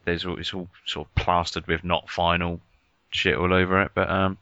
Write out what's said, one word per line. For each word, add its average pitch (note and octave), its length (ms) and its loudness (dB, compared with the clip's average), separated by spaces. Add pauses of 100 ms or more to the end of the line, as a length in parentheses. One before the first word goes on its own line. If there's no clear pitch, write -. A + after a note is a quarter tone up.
there's E2+ 200 -2
all, F2+ 120 -4
it's - 160 -8
all F#2 160 -10 (160)
sort - 220 -8
of - 80 -20
plastered F2 520 0
with E2 160 -2
not E2+ 260 -2
final E2+ 500 0 (500)
shit - 280 0
all F2+ 160 2
over F#2 300 4
it. - 120 -4
But, F#2+ 140 0
um, F#2+ 320 0